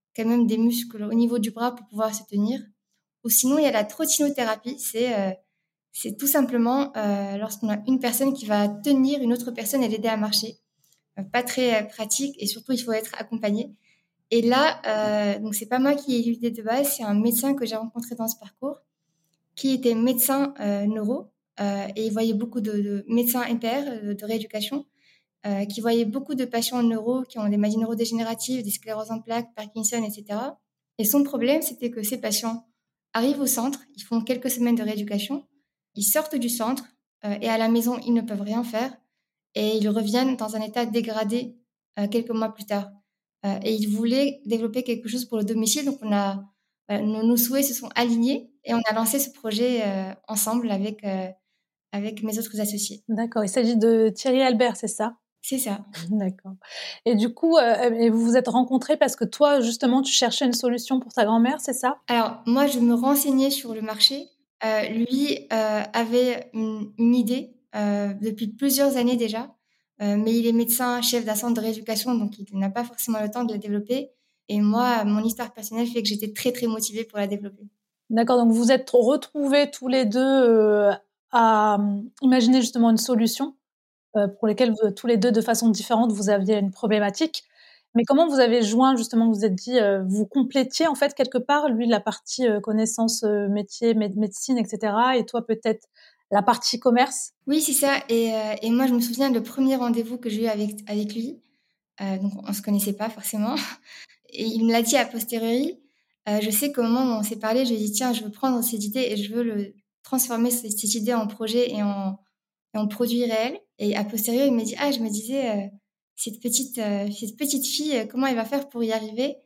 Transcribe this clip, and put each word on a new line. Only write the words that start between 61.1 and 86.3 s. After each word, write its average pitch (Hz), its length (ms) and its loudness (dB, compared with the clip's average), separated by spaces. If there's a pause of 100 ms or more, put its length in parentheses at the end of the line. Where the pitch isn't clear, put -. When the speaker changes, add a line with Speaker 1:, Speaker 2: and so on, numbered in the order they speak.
Speaker 2:
ta 220 140 2
grand-mère, 233 340 4
c'est 254 140 -4
ça ? 254 240 -2 (100)
Speaker 1:
Alors, 233 380 0
moi, 262 200 4
je 269 140 0
me 240 140 6
renseignais 277 560 2
sur 233 240 -6
le 220 80 -8
marché. 220 460 -2 (360)
Euh, 214 240 0
lui, 254 640 0
euh, 214 300 0 (100)
avait 233 640 0
une, 220 420 -6
une 233 180 4
idée, 247 400 0 (220)
euh, 202 460 -2
depuis 220 260 -4
plusieurs 277 480 2
années 247 200 2
déjà, 233 380 -4 (460)
euh, 202 160 0
mais 220 180 2
il 233 120 2
est 233 60 4
médecin, 240 500 0
chef 240 240 -2
d'un 214 80 -2
centre 233 200 -2
de 226 60 -2
rééducation, 220 540 -4
donc 208 240 -2
il 196 200 -8
n'a 196 120 0
pas 233 140 -4
forcément 226 360 -6
le 214 100 -4
temps 240 140 -4
de 220 80 -2
la 208 60 -4
développer. 208 540 -4 (360)
Et 208 120 0
moi, 226 440 2
mon 208 180 2
histoire 226 300 -4
personnelle 220 340 -4
fait 240 160 -2
que 208 60 -4
j'étais 208 240 -4
très, 240 200 -2
très 247 140 -4
motivée 220 380 -4
pour 214 140 -8
la 202 80 0
développer. 202 420 -8 (420)
Speaker 2:
D'accord, 233 280 4
donc 233 140 6
vous 233 180 4
êtes 262 200 2
retrouvés 285 800 4
tous 262 180 -8
les 262 160 2
deux, 220 160 2
euh, 220 720 6 (400)
à, 214 440 6
euh, 202 240 0 (220)
imaginer 254 380 6
justement 233 300 4
une 220 60 6
solution, 233 600 0 (600)
euh, 202 120 4
pour 202 180 -2
lesquelles 220 240 4
vous, 214 200 0
tous 208 160 -8
les 233 100 4
deux, 226 160 4
de 220 80 4
façon 233 280 2
différente, 226 440 2
vous 202 160 0
aviez 208 280 2